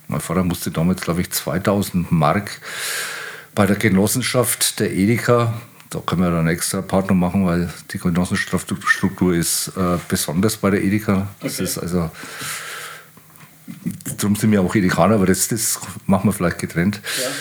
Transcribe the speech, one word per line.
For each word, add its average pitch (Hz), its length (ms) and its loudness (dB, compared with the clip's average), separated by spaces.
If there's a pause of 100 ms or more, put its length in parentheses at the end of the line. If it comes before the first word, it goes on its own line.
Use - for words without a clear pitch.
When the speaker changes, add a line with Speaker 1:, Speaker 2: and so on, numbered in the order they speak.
Speaker 1:
Mein 69 100 -4
Vater 85 240 0
musste 87 280 -2
damals, 85 300 2
glaub 85 180 -2
ich, - 120 -4
zweitausend 92 800 0
Mark 85 480 2 (960)
bei 104 100 6
der 95 120 4
Genossenschaft 110 1040 2
der 104 120 0
Edeka, 117 600 4 (360)
da 82 100 -6
können 87 220 0
wir 87 100 2
dann 82 180 2
extra 85 320 -2
Partner 95 340 2
machen, 92 300 2
weil 87 260 2 (200)
die 101 60 -4
Genossenschaftsstruktur 92 1400 0
ist, - 440 0
äh, 87 200 2 (120)
besonders 92 480 0
bei 98 120 2
der 98 140 2
Edeka. 101 460 0 (100)
Das - 140 -6
Speaker 2:
Okay. 95 100 -6
Speaker 1:
ist 90 140 -4
also, 85 340 -2 (2000)
drum 104 180 0
sind 107 160 2
wir 101 100 4
auch 90 140 2
Edekaner, 92 400 4
aber 95 100 4
das, 90 220 2
das - 320 -2 (260)
machen 95 240 2
wir 90 40 2
vielleicht 85 260 -2
getrennt. 92 420 -2 (200)
Speaker 2:
Ja. - 80 -2 (120)